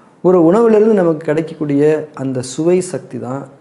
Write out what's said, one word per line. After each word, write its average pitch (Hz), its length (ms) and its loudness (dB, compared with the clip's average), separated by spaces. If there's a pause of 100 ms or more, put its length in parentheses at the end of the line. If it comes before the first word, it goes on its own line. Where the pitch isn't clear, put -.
(220)
ஒரு 180 200 4
உணவிலிருந்து 214 500 4
நமக்கு 170 320 0
கிடைக்கக்கூடிய 151 880 -2
அந்த 131 280 -6
சுவை 170 380 -2
சக்தி 131 380 -10
தான் 131 300 -10 (120)